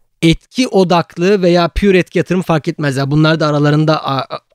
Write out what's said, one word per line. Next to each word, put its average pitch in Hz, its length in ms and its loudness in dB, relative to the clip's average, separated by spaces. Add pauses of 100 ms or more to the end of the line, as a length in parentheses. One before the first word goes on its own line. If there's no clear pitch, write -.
(220)
etki 165 460 -2
odaklı 180 760 0
veya 175 260 2
pure 190 300 2
etki 175 200 -2
yatırım 180 240 -2
fark 160 260 -2
etmez. 147 280 -4
Ya 139 140 -4
bunlar 156 300 2
da 160 60 -2
aralarında 151 580 0
a-, 139 320 -6
a-, - 20 -10 (160)